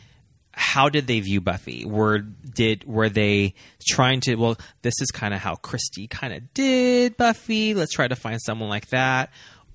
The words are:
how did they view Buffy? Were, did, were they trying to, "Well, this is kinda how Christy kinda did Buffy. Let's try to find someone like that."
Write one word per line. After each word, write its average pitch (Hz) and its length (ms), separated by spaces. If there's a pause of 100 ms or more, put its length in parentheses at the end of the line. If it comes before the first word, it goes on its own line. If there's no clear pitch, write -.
(500)
how - 380
did 143 180
they 117 140
view 98 200
Buffy? 90 440
Were, 107 340
did, 110 680
were 110 240
they 101 460 (320)
trying 131 360
to, 123 120
"Well, 113 240 (240)
this 120 180
is 131 120
kinda 101 260
how 92 160
Christy - 540
kinda 110 320 (140)
did 247 640
Buffy. 220 560
Let's 180 200
try 131 160
to 127 80
find 113 260
someone 110 260
like 104 200
that." 131 420 (440)